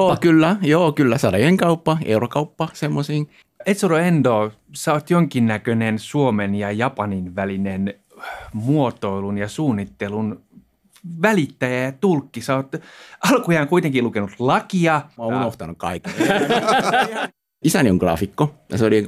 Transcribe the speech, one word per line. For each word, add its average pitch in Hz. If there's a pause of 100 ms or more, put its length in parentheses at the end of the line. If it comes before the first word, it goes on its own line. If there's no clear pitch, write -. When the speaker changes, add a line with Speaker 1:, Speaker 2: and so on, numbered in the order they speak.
Speaker 1:
Joo, 185
kyllä. 165
Joo, 160
kyllä. 127
Sadan 101
jenin 175
kauppa, 165
eurokauppa, 120
semmoisiin. 147 (360)
Speaker 2:
Etsuro 190
Endo, 127 (220)
sä 151
oot 151
jonkinnäköinen 113
Suomen 107
ja 101
Japanin 104
välinen 98 (600)
muotoilun 107
ja 101
suunnittelun 107 (800)
välittäjä 135
ja 135
tulkki. 139
Sä 135
oot 135 (560)
alkujaan 165
kuitenkin 151
lukenut 101
lakia. 160 (160)
Speaker 1:
Mä 117
oon 117
unohtanut 113
kaiken. 90
<laughs> 220
Isäni 151
on 92
graafikko 95 (140)
ja -
se 110
oli 107